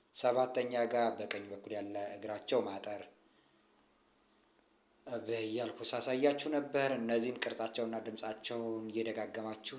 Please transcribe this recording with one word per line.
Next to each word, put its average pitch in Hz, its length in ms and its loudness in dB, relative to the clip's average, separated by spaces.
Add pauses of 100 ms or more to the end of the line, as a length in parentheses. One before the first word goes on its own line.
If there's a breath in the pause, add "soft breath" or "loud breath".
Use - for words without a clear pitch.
(160 soft breath)
ሰባተኛ 123 580 2 (140)
ጋር 117 260 4
በቀኝ 104 340 -4
በኩል 101 260 -10
ያለ 101 220 -4 (160)
እግራቸው 104 500 0
ማጠር 101 420 -4 (2250 soft breath)
እያልኩ 110 480 -2
ሳሳያችሁ 131 640 2
ነበር። 139 440 2
እነዚህን 117 460 2
ቅርጻቸውና 113 600 -2
ድምጻቸውን 110 840 -4
እየደጋገማችሁ 110 920 -4